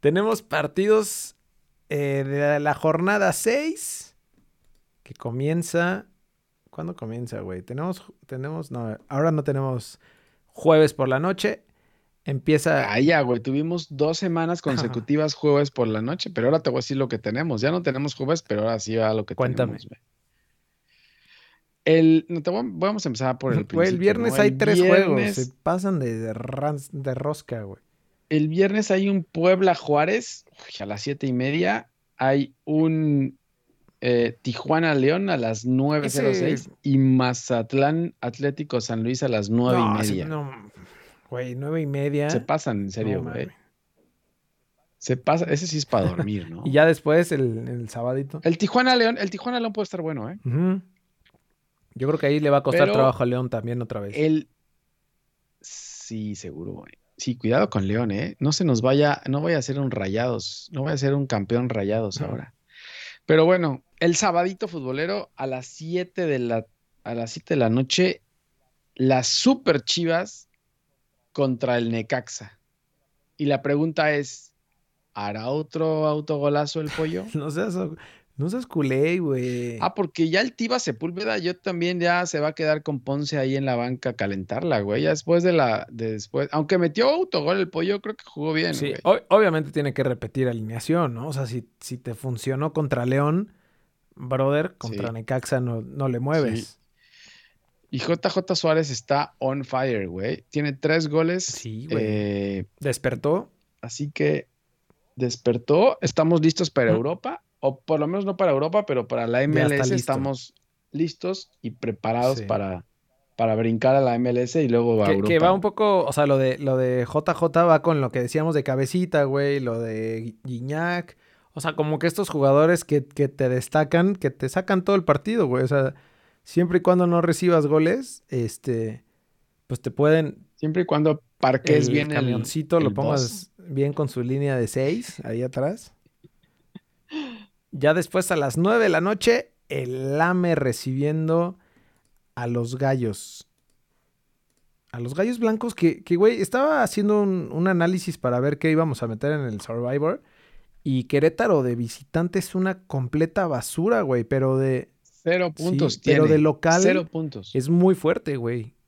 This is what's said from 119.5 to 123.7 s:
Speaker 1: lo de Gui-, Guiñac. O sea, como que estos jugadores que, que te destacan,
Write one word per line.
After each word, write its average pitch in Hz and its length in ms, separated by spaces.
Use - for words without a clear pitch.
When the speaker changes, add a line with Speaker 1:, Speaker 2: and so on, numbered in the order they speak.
Speaker 1:
lo 117 220
de 113 420
Gui-, 113 220
Guiñac. 156 720
O 147 80
sea, 147 140
como 151 240
que 160 80
estos 175 220
jugadores 151 560
que, 147 200
que - 220
te 131 220
destacan, 156 640